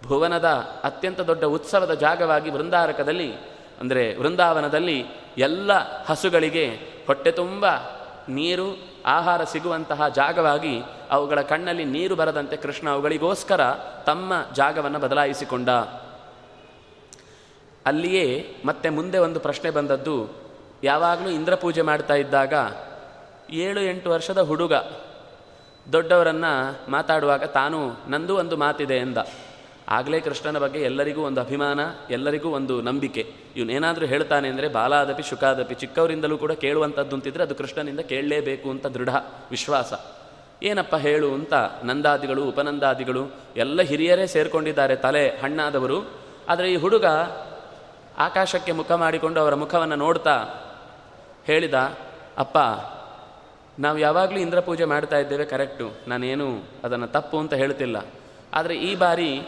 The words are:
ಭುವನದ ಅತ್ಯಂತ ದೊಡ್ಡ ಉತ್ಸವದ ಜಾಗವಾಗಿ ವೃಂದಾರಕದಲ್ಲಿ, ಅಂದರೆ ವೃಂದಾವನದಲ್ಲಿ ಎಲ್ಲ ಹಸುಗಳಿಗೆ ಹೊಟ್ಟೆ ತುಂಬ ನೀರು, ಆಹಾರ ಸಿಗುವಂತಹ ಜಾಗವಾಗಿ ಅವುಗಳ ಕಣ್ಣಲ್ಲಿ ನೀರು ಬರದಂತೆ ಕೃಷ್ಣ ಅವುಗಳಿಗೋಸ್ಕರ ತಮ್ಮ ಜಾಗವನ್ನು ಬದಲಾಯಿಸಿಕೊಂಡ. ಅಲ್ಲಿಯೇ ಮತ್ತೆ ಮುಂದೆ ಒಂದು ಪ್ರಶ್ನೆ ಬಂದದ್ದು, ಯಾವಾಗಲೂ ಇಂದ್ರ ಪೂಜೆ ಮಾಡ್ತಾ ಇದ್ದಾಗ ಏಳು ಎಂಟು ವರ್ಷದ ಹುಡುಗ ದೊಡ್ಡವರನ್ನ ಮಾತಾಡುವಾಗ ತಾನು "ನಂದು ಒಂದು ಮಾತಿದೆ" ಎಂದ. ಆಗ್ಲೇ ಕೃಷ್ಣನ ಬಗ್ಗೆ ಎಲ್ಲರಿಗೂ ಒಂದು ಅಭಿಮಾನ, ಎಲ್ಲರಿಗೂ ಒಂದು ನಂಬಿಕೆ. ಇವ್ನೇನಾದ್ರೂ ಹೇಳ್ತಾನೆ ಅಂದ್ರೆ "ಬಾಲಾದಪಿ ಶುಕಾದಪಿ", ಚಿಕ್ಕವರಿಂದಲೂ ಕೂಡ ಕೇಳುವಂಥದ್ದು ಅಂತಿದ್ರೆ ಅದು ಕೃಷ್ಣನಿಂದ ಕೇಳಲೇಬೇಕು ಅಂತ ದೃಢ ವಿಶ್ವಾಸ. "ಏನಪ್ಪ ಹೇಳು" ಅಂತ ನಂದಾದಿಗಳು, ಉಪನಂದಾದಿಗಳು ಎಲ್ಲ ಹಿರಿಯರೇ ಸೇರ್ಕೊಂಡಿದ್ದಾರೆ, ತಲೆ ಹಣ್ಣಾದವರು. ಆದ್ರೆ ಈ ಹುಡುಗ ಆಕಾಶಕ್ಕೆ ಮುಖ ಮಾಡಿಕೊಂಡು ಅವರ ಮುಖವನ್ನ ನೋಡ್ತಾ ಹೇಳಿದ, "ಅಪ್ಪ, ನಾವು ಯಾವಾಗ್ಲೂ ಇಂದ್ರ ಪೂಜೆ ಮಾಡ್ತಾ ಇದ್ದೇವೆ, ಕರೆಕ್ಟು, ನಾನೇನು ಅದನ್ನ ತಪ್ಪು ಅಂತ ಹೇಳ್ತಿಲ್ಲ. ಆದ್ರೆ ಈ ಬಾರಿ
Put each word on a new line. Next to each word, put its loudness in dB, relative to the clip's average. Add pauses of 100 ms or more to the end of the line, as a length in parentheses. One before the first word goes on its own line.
ಭುವನದ 2 (380)
ಅತ್ಯಂತ -4
ದೊಡ್ಡ 0
ಉತ್ಸವದ 2
ಜಾಗವಾಗಿ 2
ವೃಂದಾರಕದಲ್ಲಿ, 0 (460)
ಅಂದರೆ 0
ವೃಂದಾವನದಲ್ಲಿ 2 (320)
ಎಲ್ಲ 2
ಹಸುಗಳಿಗೆ 2 (400)
ಹೊಟ್ಟೆ 2
ತುಂಬ -2 (640)
ನೀರು, -2 (280)
ಆಹಾರ 2
ಸಿಗುವಂತಹ -2
ಜಾಗವಾಗಿ 2 (300)
ಅವುಗಳ 2
ಕಣ್ಣಲ್ಲಿ -2
ನೀರು 0
ಬರದಂತೆ -2
ಕೃಷ್ಣ -6
ಅವುಗಳಿಗೋಸ್ಕರ 2 (440)
ತಮ್ಮ 0 (200)
ಜಾಗವನ್ನು 2
ಬದಲಾಯಿಸಿಕೊಂಡ. 0 (2250)
ಅಲ್ಲಿಯೇ 0 (100)
ಮತ್ತೆ 0
ಮುಂದೆ 0
ಒಂದು 4
ಪ್ರಶ್ನೆ -2
ಬಂದದ್ದು, 0 (480)
ಯಾವಾಗಲೂ 2
ಇಂದ್ರ 2
ಪೂಜೆ 0
ಮಾಡ್ತಾ 2
ಇದ್ದಾಗ 2 (960)
ಏಳು -2
ಎಂಟು -2
ವರ್ಷದ 0
ಹುಡುಗ 2 (1160)
ದೊಡ್ಡವರನ್ನ 4 (440)
ಮಾತಾಡುವಾಗ 2
ತಾನು 0 (180)
"ನಂದು -2
ಒಂದು 0
ಮಾತಿದೆ" 0
ಎಂದ. 0 (720)
ಆಗ್ಲೇ 2
ಕೃಷ್ಣನ -4
ಬಗ್ಗೆ -2
ಎಲ್ಲರಿಗೂ 0
ಒಂದು -2
ಅಭಿಮಾನ, -2 (300)
ಎಲ್ಲರಿಗೂ -2
ಒಂದು -2
ನಂಬಿಕೆ. -4 (220)
ಇವ್ನೇನಾದ್ರೂ 0
ಹೇಳ್ತಾನೆ 2
ಅಂದ್ರೆ -2
"ಬಾಲಾದಪಿ 2
ಶುಕಾದಪಿ", 0
ಚಿಕ್ಕವರಿಂದಲೂ 0
ಕೂಡ -2
ಕೇಳುವಂಥದ್ದು 0
ಅಂತಿದ್ರೆ -4
ಅದು -4
ಕೃಷ್ಣನಿಂದ -8
ಕೇಳಲೇಬೇಕು -2
ಅಂತ -6
ದೃಢ -4 (420)
ವಿಶ್ವಾಸ. 0 (720)
"ಏನಪ್ಪ 0
ಹೇಳು" 2
ಅಂತ -4 (300)
ನಂದಾದಿಗಳು, 0
ಉಪನಂದಾದಿಗಳು 0 (280)
ಎಲ್ಲ 2
ಹಿರಿಯರೇ 4
ಸೇರ್ಕೊಂಡಿದ್ದಾರೆ, 2
ತಲೆ 2
ಹಣ್ಣಾದವರು. -2 (260)
ಆದ್ರೆ 2
ಈ 2
ಹುಡುಗ 4 (1120)
ಆಕಾಶಕ್ಕೆ 0
ಮುಖ -2
ಮಾಡಿಕೊಂಡು 2
ಅವರ 4
ಮುಖವನ್ನ 0
ನೋಡ್ತಾ 2 (1000)
ಹೇಳಿದ, 2 (640)
"ಅಪ್ಪ, 0 (1200)
ನಾವು 0
ಯಾವಾಗ್ಲೂ 2
ಇಂದ್ರ 2
ಪೂಜೆ 0
ಮಾಡ್ತಾ 0
ಇದ್ದೇವೆ, 0
ಕರೆಕ್ಟು, -4 (160)
ನಾನೇನು -4 (140)
ಅದನ್ನ -4
ತಪ್ಪು -2
ಅಂತ -2
ಹೇಳ್ತಿಲ್ಲ. 0 (480)
ಆದ್ರೆ -2
ಈ -2
ಬಾರಿ 2